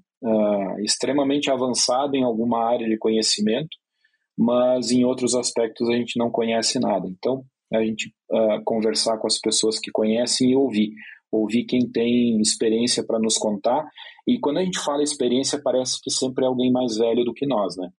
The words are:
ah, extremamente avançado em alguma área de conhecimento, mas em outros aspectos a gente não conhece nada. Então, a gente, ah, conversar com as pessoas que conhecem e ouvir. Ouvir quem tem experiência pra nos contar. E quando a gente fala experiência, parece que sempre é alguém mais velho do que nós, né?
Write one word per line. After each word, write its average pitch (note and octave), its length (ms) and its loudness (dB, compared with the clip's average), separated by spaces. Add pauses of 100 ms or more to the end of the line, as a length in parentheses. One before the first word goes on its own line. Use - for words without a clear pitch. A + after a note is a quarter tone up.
(240)
ah, G#2 580 2
extremamente C#3 680 0
avançado C3 680 0
em C3+ 60 2
alguma A#2 420 0
área A2+ 240 0
de A2 100 0
conhecimento, A2 800 0 (600)
mas B2 540 2
em B2 140 4
outros B2 300 0
aspectos A#2 540 -2
a A#2+ 60 2
gente A#2+ 240 -2
não A#2 120 0
conhece A2+ 500 0
nada. G2+ 280 0
Então, B2+ 360 -4 (280)
a A2 120 2
gente, A2 280 -4 (200)
ah, A2 320 2
conversar A2 540 0
com A2 80 -4
as A2 120 -2
pessoas A2 400 0
que - 120 -10
conhecem A#2+ 600 2
e B2+ 60 4
ouvir. G#2+ 360 2 (380)
Ouvir A2 340 0
quem B2 260 0
tem A#2+ 500 2
experiência A2+ 640 0
pra A2+ 140 -2
nos A2 180 0
contar. A2+ 500 0 (400)
E A#2+ 120 2
quando C#3+ 200 -2
a F#3 60 0
gente F#3 140 -4
fala D3 240 -2
experiência, C3+ 600 0
parece B2+ 380 -2
que - 100 -8
sempre C3 340 -2
é C3 40 2
alguém B2+ 240 2
mais B2 240 0
velho A#2 280 2
do A#2 100 -4
que C#3 120 -4
nós, G2+ 300 -2
né? F2+ 220 -8